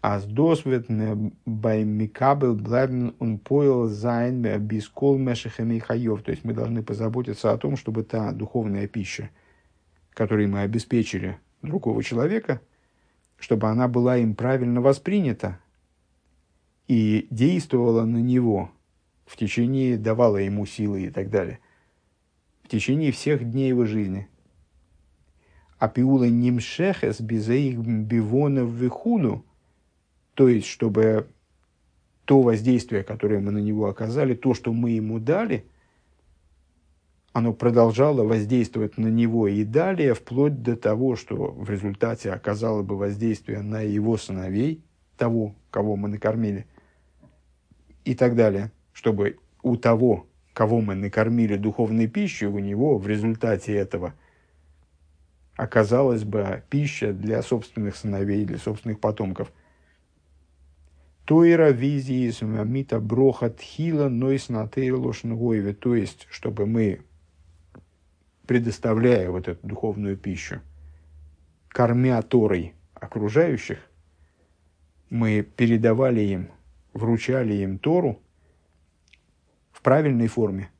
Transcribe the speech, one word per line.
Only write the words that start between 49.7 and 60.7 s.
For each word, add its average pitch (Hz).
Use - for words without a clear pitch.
того, 117
кого 117
мы 101
накормили 107
духовной 110
пищей, 175
у 101
него 104
в 95
результате 107
этого 92
оказалась 117
бы 95
пища 147
для 104
собственных 107
сыновей, 101
для 104
собственных 107
потомков. 107